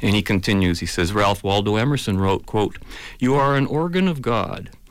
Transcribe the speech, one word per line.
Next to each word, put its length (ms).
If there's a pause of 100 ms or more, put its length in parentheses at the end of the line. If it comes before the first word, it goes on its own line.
And 120
he 80
continues, 560
he 80
says, 260
"Ralph 300
Waldo 340
Emerson 440
wrote, 260
quote, 320 (400)
'You 160
are 220
an 100
organ 400
of 160
God, 480 (200)